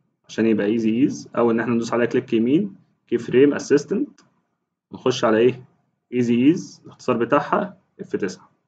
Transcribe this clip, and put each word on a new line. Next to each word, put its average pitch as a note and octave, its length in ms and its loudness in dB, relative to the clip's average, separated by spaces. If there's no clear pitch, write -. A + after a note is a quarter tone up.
عشان A2+ 180 -2
يبقى G#2 200 0
ايزي A2 240 0
ايز، - 460 -2
او A#2 140 2
ان A#2 100 0
احنا A#2+ 140 -2
ندوس A#2 180 -4
عليها A#2+ 140 0
كليك B2+ 260 -4
يمين، C3+ 440 0
كي A#2+ 120 -2
فريم C#3 360 4
اسيستنت، - 680 -2
ونخش - 340 -2
على A2 140 2
ايه؟ B2+ 260 2
ايزي A#2+ 220 0
ايز، D3 500 0
الاختصار - 320 -4
بتاعها C#3+ 640 -2
اف - 160 -10
تسعة. - 340 -8